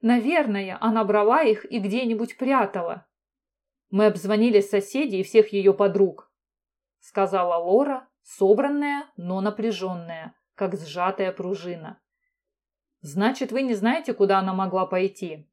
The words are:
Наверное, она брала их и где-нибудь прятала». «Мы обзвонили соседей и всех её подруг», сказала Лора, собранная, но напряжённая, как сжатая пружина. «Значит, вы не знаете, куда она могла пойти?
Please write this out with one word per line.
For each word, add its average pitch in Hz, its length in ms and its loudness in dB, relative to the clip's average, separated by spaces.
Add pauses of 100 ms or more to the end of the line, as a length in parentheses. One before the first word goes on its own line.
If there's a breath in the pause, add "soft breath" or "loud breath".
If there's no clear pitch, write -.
Наверное, 226 800 0
она 220 240 2
брала 208 380 4
их 220 280 2
и 240 80 -4
где-нибудь 226 600 -4
прятала». 202 680 -2 (840)
«Мы 202 160 4
обзвонили 208 540 4
соседей 202 600 -2
и - 20 -2
всех 214 300 4
её 196 220 4
подруг», 196 580 0 (680)
сказала 180 580 -2
Лора, 254 520 0 (140)
собранная, 285 920 0
но 180 260 -6
напряжённая, 180 920 -6 (200)
как 190 220 -6
сжатая 180 540 -4
пружина. 180 680 -10 (1000)
«Значит, 202 500 -2
вы 254 100 -2
не 247 120 0
знаете, 240 400 -2
куда 196 240 4
она 190 160 -2
могла 185 320 -2
пойти? 185 680 -4